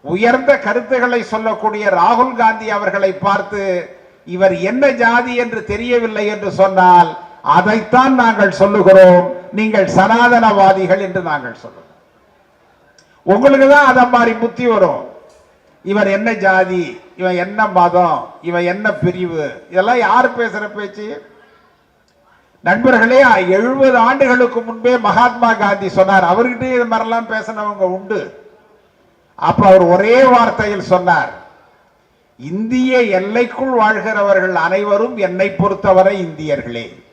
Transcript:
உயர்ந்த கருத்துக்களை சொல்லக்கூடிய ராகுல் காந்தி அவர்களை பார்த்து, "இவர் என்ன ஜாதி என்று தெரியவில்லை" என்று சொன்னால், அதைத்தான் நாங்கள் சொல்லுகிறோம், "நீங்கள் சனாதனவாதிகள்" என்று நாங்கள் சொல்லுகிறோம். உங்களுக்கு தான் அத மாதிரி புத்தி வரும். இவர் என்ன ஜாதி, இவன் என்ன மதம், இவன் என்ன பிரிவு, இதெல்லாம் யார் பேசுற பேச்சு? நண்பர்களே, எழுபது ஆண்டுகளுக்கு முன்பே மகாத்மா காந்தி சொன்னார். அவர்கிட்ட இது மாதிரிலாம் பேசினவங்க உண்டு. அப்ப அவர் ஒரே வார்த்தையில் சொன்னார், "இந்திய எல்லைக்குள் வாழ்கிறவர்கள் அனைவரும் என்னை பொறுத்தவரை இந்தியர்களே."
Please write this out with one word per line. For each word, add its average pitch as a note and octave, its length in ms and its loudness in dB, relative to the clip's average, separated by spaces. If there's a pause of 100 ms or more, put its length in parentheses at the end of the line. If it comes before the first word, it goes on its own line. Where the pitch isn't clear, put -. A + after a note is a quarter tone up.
உயர்ந்த A3+ 580 0
கருத்துக்களை A#3+ 640 -4
சொல்லக்கூடிய G#3+ 640 -6
ராகுல் A#3 500 0
காந்தி A3 340 -2
அவர்களை G3 420 -2
பார்த்து, G3 840 -4 (280)
"இவர் F3+ 320 0
என்ன A#3 320 0
ஜாதி A#3+ 460 0
என்று A#3 300 -6
தெரியவில்லை" A3+ 600 -4
என்று G3+ 260 -6
சொன்னால், F3+ 680 4 (240)
அதைத்தான் A3+ 720 0
நாங்கள் A3 360 2
சொல்லுகிறோம், F#3+ 840 6 (200)
"நீங்கள் G#3+ 340 -2
சனாதனவாதிகள்" G3+ 1120 2
என்று F#3+ 200 -6
நாங்கள் C#3+ 340 -8
சொல்லுகிறோம். - 380 -20 (1300)
உங்களுக்கு C4+ 460 4
தான் C#4+ 180 6
அத B3+ 180 4
மாதிரி A#3 280 0
புத்தி A#3 340 -4
வரும். F#3 420 0 (760)
இவர் G3+ 240 -2
என்ன G#3 260 -2
ஜாதி, F#3 680 -2 (160)
இவன் F3+ 180 -4
என்ன G3+ 320 -4
மதம், F3 760 0
இவன் F3 200 -4
என்ன G3 280 -4
பிரிவு, E3 800 -6
இதெல்லாம் G3+ 280 0
யார் A#3+ 400 0
பேசுற G#3 300 -6
பேச்சு? G#3 640 -14 (1300)
நண்பர்களே, A3+ 880 2
எழுபது B3 480 2
ஆண்டுகளுக்கு B3 640 0
முன்பே A3+ 360 -2
மகாத்மா A#3 560 0
காந்தி G3 360 -2
சொன்னார். F#3+ 360 2
அவர்கிட்ட A#3 380 0
இது B3+ 220 -2
மாதிரிலாம் A3+ 460 -4
பேசினவங்க G#3+ 460 -8
உண்டு. F#3+ 760 -6 (840)
அப்ப E3+ 320 0
அவர் F#3+ 160 8
ஒரே G3+ 400 4
வார்த்தையில் A3+ 580 2
சொன்னார், F3+ 480 0 (1120)
"இந்திய A#3+ 640 -2
எல்லைக்குள் A3 640 -2
வாழ்கிறவர்கள் G3+ 840 0
அனைவரும் G3+ 640 -2
என்னை F#3+ 340 -4
பொறுத்தவரை F#3+ 760 0
இந்தியர்களே." C3+ 880 -10